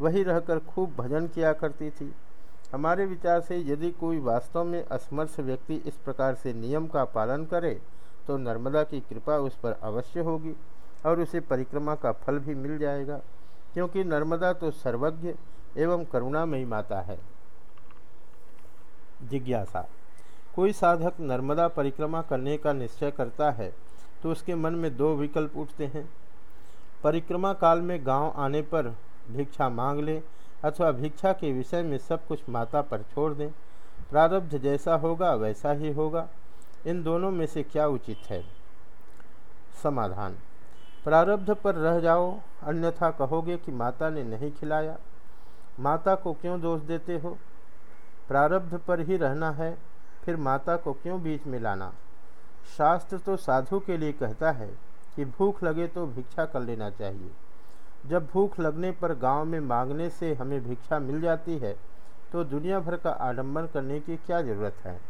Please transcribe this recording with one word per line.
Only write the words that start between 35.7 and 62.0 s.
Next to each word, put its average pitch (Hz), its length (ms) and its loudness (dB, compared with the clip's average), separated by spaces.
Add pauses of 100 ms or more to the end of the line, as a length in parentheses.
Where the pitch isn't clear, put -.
ही 151 200 0
होगा। 156 360 0 (580)
इन 175 160 0
दोनों 170 280 2
में 170 160 0
से 151 160 -2
क्या 151 240 2
उचित 120 440 -2
है? 92 140 -2 (1400)
समाधान। 101 540 0 (680)
प्रारब्ध 180 460 4
पर 202 240 2
रह 170 260 4
जाओ, 175 400 4 (220)
अन्यथा 165 480 2
कहोगे 160 460 0
कि 170 160 -2
माता 127 380 0
ने 156 120 -2
नहीं 117 300 -2
खिलाया। 156 460 0 (840)
माता 160 340 2
को 190 180 0
क्यों 175 280 -2
दोष 165 200 0
देते 160 380 -2
हो? 170 200 -2 (880)
प्रारब्ध 165 500 4
पर 175 220 0
ही 170 160 2
रहना 156 340 2
है, 160 280 -2 (460)
फिर 170 120 0
माता 143 400 2
को 165 160 -2
क्यों 175 300 -2
बीच 151 240 -2
में 127 140 -2
लाना? 95 320 -2 (840)
शास्त्र 170 400 4
तो 190 180 0
साधु 135 440 2
के 185 160 0
लिए 151 160 0
कहता 139 380 0
है 110 200 -2 (460)
कि 143 80 -2
भूख 196 380 0
लगे 170 240 0
तो 170 200 -2
भिक्षा 127 380 -2
कर 151 160 0
लेना 113 300 -2
चाहिए। 95 400 -2 (760)
जब 160 200 0
भूख 196 340 2
लगने 160 300 0
पर 165 240 0
गांव 135 300 2
में 165 160 0
मांगने 139 500 0
से 160 240 0
हमें 127 340 0
भिक्षा 123 300 0
मिल 143 220 0
जाती 165 380 0
है, 110 180 -2 (560)